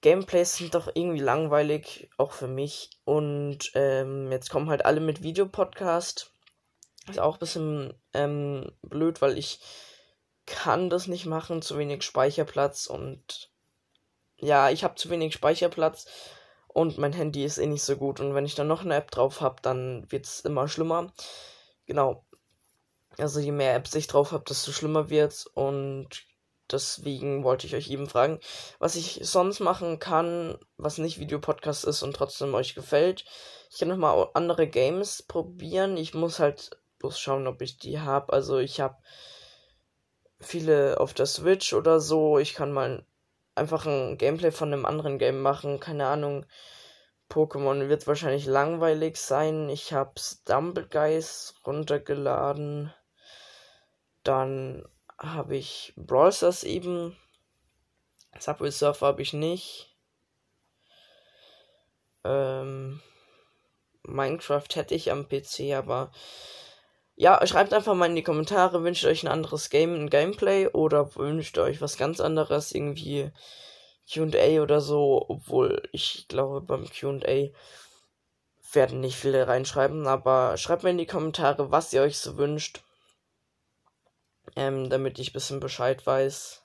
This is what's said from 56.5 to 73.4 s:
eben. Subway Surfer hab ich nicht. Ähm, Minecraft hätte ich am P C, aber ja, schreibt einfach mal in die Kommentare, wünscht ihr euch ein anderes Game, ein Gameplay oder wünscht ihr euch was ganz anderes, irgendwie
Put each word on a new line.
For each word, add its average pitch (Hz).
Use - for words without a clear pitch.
eben. 175
Subway 143
Surfer 143
hab 139
ich 139
nicht. 165
Ähm, 135
Minecraft 143
hätte -
ich 160
am 143
P 139
C, 139
aber 131
ja, -
schreibt 202
einfach 208
mal 180
in 170
die 160
Kommentare, 175
wünscht 175
ihr 147
euch 156
ein 165
anderes 151
Game, 165
ein 151
Gameplay 190
oder 151
wünscht 151
ihr 82
euch 151
was 147
ganz 151
anderes, 151
irgendwie 147